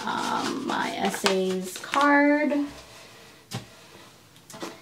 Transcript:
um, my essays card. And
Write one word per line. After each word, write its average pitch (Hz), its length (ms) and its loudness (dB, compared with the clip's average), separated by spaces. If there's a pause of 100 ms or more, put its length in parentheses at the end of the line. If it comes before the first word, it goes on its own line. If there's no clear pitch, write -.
um, - 600 -2
my - 300 -2
essays 190 840 -2
card. 294 760 4
And 285 160 0 (2250)